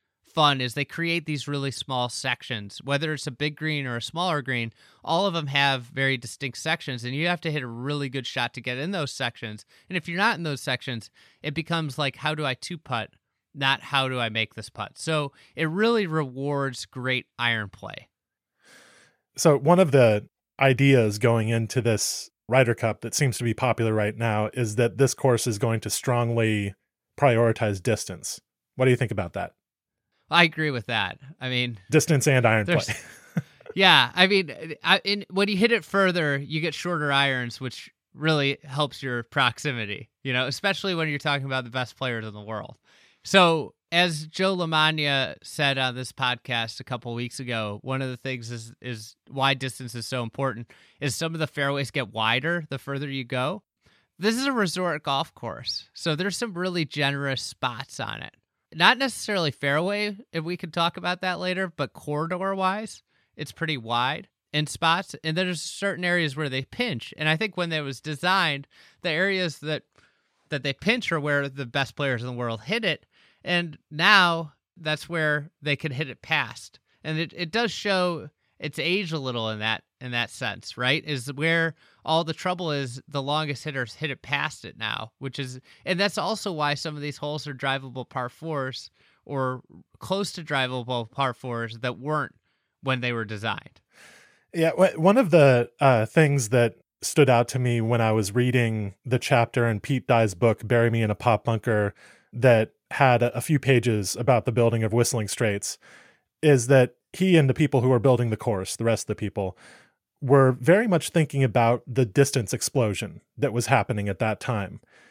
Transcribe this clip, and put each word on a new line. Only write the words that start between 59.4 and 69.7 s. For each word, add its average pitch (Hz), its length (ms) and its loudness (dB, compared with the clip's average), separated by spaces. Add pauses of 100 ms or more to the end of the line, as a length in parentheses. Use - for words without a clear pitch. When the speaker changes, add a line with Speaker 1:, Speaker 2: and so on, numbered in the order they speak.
Speaker 1:
fairway, 190 640 -2 (160)
and 165 120 -6
we 175 120 -6
can 170 140 -10
talk 170 260 -2
about 180 240 -4
that 180 180 -4
later, 180 300 -2
but 143 240 -6
corridor-wise, 190 1080 -4 (340)
it's - 160 -10
pretty 156 240 -4
wide 120 520 -2 (240)
in 151 140 0
spots, 170 580 -2
and 160 120 -2
there's 180 260 -2
certain 180 420 -6
areas 170 320 0
where 151 120 -4
they 131 160 -4
pinch. 214 520 -6
And 156 120 -2
I 160 80 2
think 208 200 -4
when 170 160 -2
it 156 80 -2
was 135 200 -8
designed, 156 680 -2 (340)
the 175 80 -4
areas 185 480 -2
that, 151 240 -4 (680)